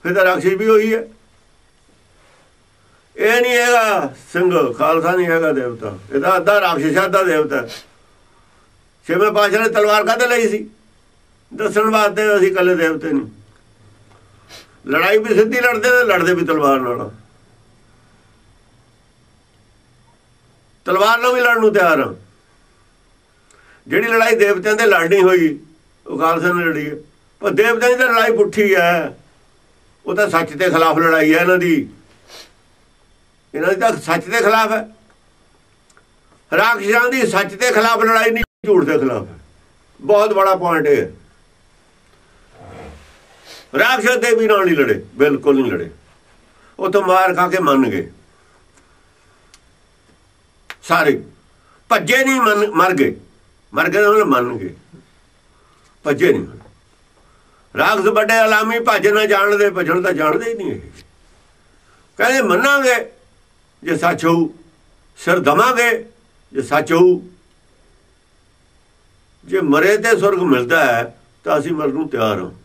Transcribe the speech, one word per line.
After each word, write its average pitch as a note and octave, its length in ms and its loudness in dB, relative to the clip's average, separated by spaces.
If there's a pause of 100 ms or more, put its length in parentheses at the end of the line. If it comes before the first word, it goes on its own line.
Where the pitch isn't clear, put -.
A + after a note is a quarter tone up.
ਫਿਰ F3 120 -4
ਤਾਂ G3 100 2
ਰਾਖਸ਼ F3+ 220 0
ਵੀ F#3+ 220 0
ਉਹੀ A3 260 4
ਹੈ। A3+ 140 -6 (2000)
ਇਹ A#3 260 2
ਨਹੀਂ B3 100 0
ਹੈਗਾ A#3+ 600 0 (180)
ਸਿੰਘ, F3 400 0
ਖਾਲਸਾ D#3+ 400 0
ਨਹੀਂ F3+ 140 0
ਹੈਗਾ E3 260 0
ਦੇਵਤਾ, A#2+ 460 -8 (160)
ਇਹ C#3 60 0
ਤਾਂ F#3 160 0
ਅੱਧਾ G3 240 2
ਰਾਖਸ਼, E3 440 -2
ਅੱਧਾ F#3+ 180 0
ਦੇਵਤਾ। D3+ 440 -2 (1400)
ਛੇਵੇਂ G3 260 0
ਪਾਤਸ਼ਾਹ G#3 300 0
ਨੇ A3 60 0
ਤਲਵਾਰ G#3 360 2
ਕਾਹਦੇ A#3 220 0
ਲਈ A#3 220 0
ਸੀ? G#3+ 220 -6 (840)
ਦੱਸਣ G#3+ 360 -2
ਵਾਸਤੇ, G#3+ 460 0
ਅਸੀਂ F#3 160 2
ਇਕੱਲੇ F3+ 220 2
ਦੇਵਤੇ D#3+ 380 -2
ਨਹੀਂ। C3+ 140 -4 (1600)
ਲੜਾਈ F3+ 300 2
ਵੀ G#3+ 160 -2
ਸਿੱਧੀ A3 260 2
ਲੜਦੇ A#3+ 300 0
ਨੇ, B3 140 4
ਲੜਦੇ F#3 300 0
ਵੀ E3+ 100 -2
ਤਲਵਾਰ C#3+ 360 0
ਨਾਲ। A#2+ 300 -6 (3750)
ਤਲਵਾਰ G3+ 340 2
ਨਾਲ B3+ 160 0
ਵੀ B3+ 60 0
ਲੜਨ A#3+ 200 2
ਨੂੰ G#3+ 140 2
ਤਿਆਰ E3+ 240 2
ਆ। G#2+ 160 -6 (1700)
ਜਿਹੜੀ G3+ 200 0
ਲੜਾਈ A3+ 280 2
ਦੇਵਤਿਆਂ G3+ 380 0
ਦੇ A3+ 120 0
ਲੜਨੀ F#3 360 2
ਹੋਈ, E3+ 360 2 (480)
ਉਹ - 120 -10
ਖਾਲਸਾ E3 300 0
ਨਾਲ F3 200 -2
ਲੜੀ D3+ 220 -6
ਹੈ। D3 40 -10 (460)
ਪਰ G3+ 100 -2
ਦੇਵਤਿਆਂ A#3 400 2
ਦੀ B3 60 2
ਤਾਂ B3+ 100 2
ਲੜਾਈ A3+ 300 2
ਪੁੱਠੀ G3+ 380 2
ਹੈ, E3+ 440 0 (880)
ਉਹ F3+ 80 -6
ਤਾਂ G#3 160 0
ਸੱਚ E3 220 -2
ਦੇ F3 180 -2
ਖਿਲਾਫ D#3+ 280 2
ਲੜਾਈ D#3+ 360 2
ਹੈ - 60 2
ਇਹਨਾਂ F3+ 180 2
ਦੀ। E3+ 300 0 (1700)
ਇਹਨਾਂ E3+ 200 -2
ਦੀ F#3+ 60 -6
ਤਾਂ A3+ 160 0
ਸੱਚ E3+ 280 -4
ਦੇ G#3 140 -4
ਖਿਲਾਫ A3 340 2
ਹੈ। A3 240 -6 (1600)
ਰਾਖਸ਼ਾਂ A3+ 540 2
ਦੀ B3+ 160 -2
ਸੱਚ G3+ 280 -2
ਦੇ A#3+ 180 -2
ਖਿਲਾਫ A3 280 0
ਲੜਾਈ A3+ 300 2
ਨਹੀਂ, A3+ 140 -2 (220)
ਝੂਠ F3+ 180 4
ਦੇ D3 140 -2
ਖਿਲਾਫ A#2+ 280 -4
ਹੈ। - 120 -20 (640)
ਬਹੁਤ G#3 320 2
ਬੜਾ F#3+ 240 2
point E3 300 -2
ਇਹ C#3+ 100 4
ਹੈ। G2 160 -6 (2750)
ਰਾਖਸ਼ A3+ 280 0
ਦੇਵੀ A#3 400 0
ਨਾਲ G3+ 180 2
ਨਹੀਂ F3 120 2
ਲੜੇ, A#2 280 -4 (100)
ਬਿਲਕੁਲ C#3 480 0
ਨਹੀਂ A#2+ 100 -2
ਲੜੇ। E2+ 180 -8 (880)
ਉਹ F#3 120 -4
ਤਾਂ G3+ 100 0
ਮਾਰ F#3 340 0
ਖਾ F3+ 140 0
ਕੇ F#3 100 -2
ਮੰਨ C3+ 320 0
ਗਏ F#2 200 -8 (2750)
ਸਾਰੇ, D#3 420 0 (640)
ਭੱਜੇ A#3 360 0
ਨਹੀਂ, C4 160 -2
ਮੰਨ, G#3 260 2
ਮਰ F#3 280 0
ਗਏ। - 220 -2 (580)
ਮਰ D#3+ 140 -2
ਗਏ G3 140 0
ਤਾਂ G#3 100 4
ਮਤਲਬ G#3+ 140 4
ਮੰਨ B2 300 -2
ਗਏ, F#2 180 -12 (1300)
ਭੱਜੇ D3+ 280 0
ਨਹੀਂ। - 140 -4 (1300)
ਰਾਖਸ਼ F#3+ 300 0
ਵੱਡੇ A3 380 2
ਅਲਾਮੀ A3 340 0
ਭੱਜ G#3+ 300 0
ਨਾ G#3+ 180 2
ਜਾਣਦੇ, G3+ 440 2
ਭੱਜਣ F3+ 320 -2
ਤਾਂ F#3 100 -2
ਜਾਣਦੇ D#3 380 -2
ਹੀ A3+ 40 -6
ਨਹੀਂ F3+ 180 -8
ਇਹ। - 80 -12 (1400)
ਕਹਿੰਦੇ, B3+ 260 0
"ਮੰਨਾਂਗੇ B3 720 0 (720)
ਜੇ E3 140 -4
ਸੱਚ E3 280 -2
ਹੋਊ, E3 240 2 (680)
ਸਿਰ F3+ 220 -2
ਦਵਾਂਗੇ A3+ 640 0 (480)
ਜੇ C3+ 100 -6
ਸੱਚ D3 300 -2
ਹੋਊ।" F3+ 280 4 (2250)
ਜੇ F#4+ 160 -2
ਮਰੇ E3 360 2
ਤੇ A3 200 0
ਸੁਰਗ G3 260 0
ਮਿਲਦਾ C#3+ 420 2
ਹੈ A#2 360 -2 (240)
ਤਾਂ D#3 140 0
ਅਸੀਂ E3+ 140 -4
ਮਰਨ D3+ 180 -2
ਨੂੰ D3+ 180 -6
ਤਿਆਰ A2 300 -2
ਹਾਂ। F2+ 120 -10 (140)